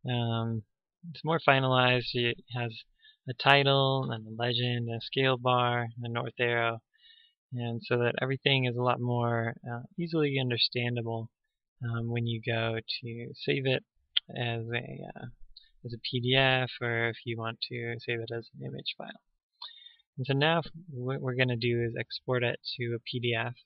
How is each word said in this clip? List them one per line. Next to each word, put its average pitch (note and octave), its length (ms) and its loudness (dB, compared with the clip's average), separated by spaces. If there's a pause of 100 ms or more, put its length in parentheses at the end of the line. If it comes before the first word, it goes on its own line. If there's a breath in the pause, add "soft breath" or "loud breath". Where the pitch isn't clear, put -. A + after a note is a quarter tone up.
um, A2+ 560 -2 (460)
it's - 140 -14
more C#3+ 160 0
finalized. B2+ 720 4
It A#2+ 240 0 (180)
has A#2 280 -6 (440 soft breath)
a B2+ 60 -6
title C3+ 760 6
and A2 160 -8
a A2+ 140 -6
legend, A#2+ 480 0
a A2+ 120 -4
scale C3 360 2
bar, B2 440 2
and A#2 240 -6
a A#2 40 -4
north A#2+ 300 -4
arrow, A#2 420 2 (720 soft breath)
and A#2 300 -4
so B2 140 2
that A#2+ 240 2
everything C3+ 440 4
is A#2+ 100 0
a B2 60 -2
lot B2 180 2
more, A#2 560 0 (160)
uh, A#2+ 100 -6 (160)
easily D#3 420 0
understandable, A#2+ 920 0 (540)
um, A#2 260 -2
when A#2 180 0
you A2+ 180 -2
go A2+ 340 0 (220)
to A#2 340 -10
save C#3 300 -2
it C3 180 2 (460)
as A#2 340 -4 (100)
a, C3 460 -8
uh, - 60 -10 (600 loud breath)
as A#2 80 -8
a A2+ 100 -10
P B2+ 160 -2
D B2+ 160 4
F, C3 340 4 (120)
or A#2 280 2
if A2 160 -6
you A#2 120 -4
want A2+ 220 -4 (100)
to A#2 300 -6
save A#2 200 -4
it A2+ 160 -8
as A#2 140 -8 (100)
an C3+ 80 -8
image C3+ 300 -8
file. - 240 -14 (960 loud breath)
And B2+ 100 -6
so C#3 60 0
now D#3 260 4
f-, - 120 -6 (180)
what C3 320 -6
we're B2+ 140 -2
gonna B2 200 4
do A#2+ 260 2
is A#2 160 -2
export B2 460 -2
it A#2 160 -2 (180)
to A#2 180 -4
a A2+ 40 -6
P - 200 -8
D A#2+ 140 0
F. A#2+ 200 -2 (120)